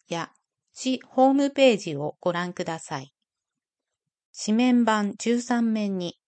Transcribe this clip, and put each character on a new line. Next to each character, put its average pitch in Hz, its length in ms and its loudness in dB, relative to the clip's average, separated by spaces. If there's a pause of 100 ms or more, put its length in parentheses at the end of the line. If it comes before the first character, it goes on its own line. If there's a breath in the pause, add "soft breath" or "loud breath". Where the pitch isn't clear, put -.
や、 165 240 -6 (400)
市 254 340 -4
ホ 262 240 4
ー - 40 4
ム 277 160 2
ペ 262 240 6
ー - 20 -2
ジ 156 200 -6
を 147 240 -6
ご 180 120 0
覧 175 200 -4
く 180 120 -8
だ 165 140 -6
さ 147 220 -10
い。 135 120 -18 (1200)
紙 214 220 -2
面 247 280 4
版 214 340 0
十 240 240 -2
三 233 320 -2
面 202 240 -4
に 175 280 -8